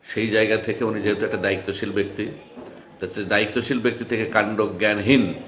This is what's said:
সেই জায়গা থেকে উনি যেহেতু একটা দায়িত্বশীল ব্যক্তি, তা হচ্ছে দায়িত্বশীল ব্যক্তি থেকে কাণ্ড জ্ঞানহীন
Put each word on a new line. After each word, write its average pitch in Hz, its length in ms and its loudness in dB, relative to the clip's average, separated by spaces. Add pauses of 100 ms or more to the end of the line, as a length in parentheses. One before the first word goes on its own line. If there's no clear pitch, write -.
সেই 110 240 -2
জায়গা 110 280 4
থেকে 110 280 -2
উনি 107 180 -2
যেহেতু 104 220 0
একটা 110 120 -2
দায়িত্বশীল 98 560 -2
ব্যক্তি, 101 360 -2 (720)
তা - 0 -
হচ্ছে 98 240 -6
দায়িত্বশীল 107 560 2
ব্যক্তি 117 240 -2
থেকে 110 200 -2
কাণ্ড 107 440 2 (100)
জ্ঞানহীন 104 560 4 (140)